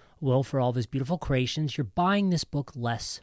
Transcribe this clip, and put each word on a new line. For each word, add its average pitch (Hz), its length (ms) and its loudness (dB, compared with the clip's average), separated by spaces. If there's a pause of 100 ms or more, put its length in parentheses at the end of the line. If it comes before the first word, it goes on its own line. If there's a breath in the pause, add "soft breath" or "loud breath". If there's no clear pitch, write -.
(200 soft breath)
Will 135 220 4
for 139 160 -2
all 123 120 2
of 120 60 0
his 120 100 0
beautiful 135 300 -2
creations. 135 640 0
You're 147 60 0
buying 190 460 2
this 170 120 2
book - 320 -6
less 117 480 -4